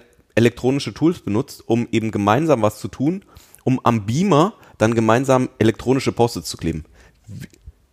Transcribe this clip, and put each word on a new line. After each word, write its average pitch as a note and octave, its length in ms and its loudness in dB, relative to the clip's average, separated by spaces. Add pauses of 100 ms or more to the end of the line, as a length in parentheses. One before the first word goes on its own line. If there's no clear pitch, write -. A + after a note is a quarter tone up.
(340)
elektronische B2 580 0
Tools E3 280 0
benutzt, - 460 -6
um A#2 240 0
eben A2 200 -2
gemeinsam A2 520 2
was G#2 180 0
zu - 80 -8
tun, E3 360 -4 (400)
um C3 200 0
am A2+ 220 0
Beamer E3+ 480 2 (240)
dann A2+ 160 2
gemeinsam B2+ 540 2 (100)
elektronische A#2 540 0
Post-its A#2 380 -2
zu - 60 -12
kleben. D#2+ 280 -6 (1080)